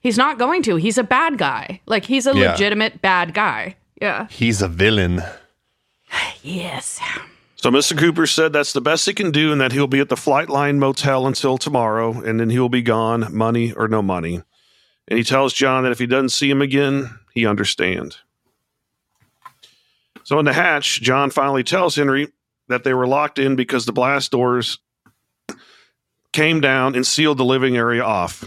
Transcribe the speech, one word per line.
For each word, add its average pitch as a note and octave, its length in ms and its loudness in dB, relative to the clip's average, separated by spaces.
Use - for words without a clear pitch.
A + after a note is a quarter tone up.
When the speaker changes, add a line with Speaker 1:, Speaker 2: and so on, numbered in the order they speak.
Speaker 1:
he's A#3 160 0
not C4+ 220 2
going D4 240 0
to. G#3 140 0
He's F#3+ 200 0
a B3 80 2
bad C#4 320 0
guy. C#3 480 -4
Like, G#3 220 -2
he's B3+ 200 0
a C4+ 80 2
Speaker 2:
Yeah. F#3 180 4
Speaker 1:
legitimate G#3 500 -2
bad F3 320 0
guy." F#3 420 -4
Yeah. G3+ 300 -4
Speaker 2:
He's A2+ 320 0
a F#2+ 60 0
villain. F2+ 540 2
Speaker 1:
<sighs> - 320 -8
Yes. E3+ 560 -10
Speaker 3:
So - 140 -2
Mister C#3+ 240 2
Cooper D#3+ 320 2
said D#3+ 280 2
that's D3 180 0
the C#3 80 -2
best D3+ 240 0
he G3+ 80 -2
can G3+ 180 -2
do D3+ 220 2
and D3 80 0
that B2+ 120 2
he'll C#3 140 2
be C3+ 140 2
at C#3+ 80 0
the - 80 0
Flightline C#3+ 640 0
Motel C3+ 480 0
until C3 320 0
tomorrow, A2+ 540 0
and A2+ 180 -2
then A#2 80 0
he'll B2 220 2
be B2 120 2
gone, A2+ 440 0
money A2+ 360 0
or - 160 -4
no A2 120 0
money. F2 420 -4
And A2+ 100 0
he A#2 60 0
tells C3+ 280 2
John C3 300 2
that C3 100 0
if A#2+ 60 -4
he B2 80 -2
doesn't C3 240 2
see - 200 0
him C#3 120 2
again, C#3 480 0
he A#2 100 0
understand. F#2+ 720 -2
So C#3+ 140 0
in D3+ 60 2
the C#3+ 80 2
hatch, D#3 480 0
John C3 300 2
finally C3+ 340 0
tells F3+ 320 0
Henry C#3+ 320 0
that B2 160 -2
they C3 80 2
were B2+ 140 2
locked C#3+ 320 0
in C3+ 180 2
because B2 300 -2
the A#2+ 60 -4
blast C3 380 0
doors B2 480 0
came D#3 280 2
down C3 340 2
and B2+ 120 0
sealed D3+ 320 0
the C3 60 2
living B2+ 320 2
area A#2 280 0
off. G2 420 -2